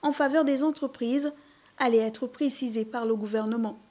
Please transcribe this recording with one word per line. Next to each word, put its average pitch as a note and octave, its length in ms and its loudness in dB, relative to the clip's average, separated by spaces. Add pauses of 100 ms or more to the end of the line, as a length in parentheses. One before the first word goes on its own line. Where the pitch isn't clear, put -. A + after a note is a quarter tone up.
en D4 80 2
faveur C#4+ 340 2
des C#4 180 2
entreprises C#4+ 680 -2 (460)
allaient A#3 180 4
être A3 300 0
précisées B3 580 -2
par A#3 220 -6
le A3+ 80 2
gouvernement. A3 640 -2 (120)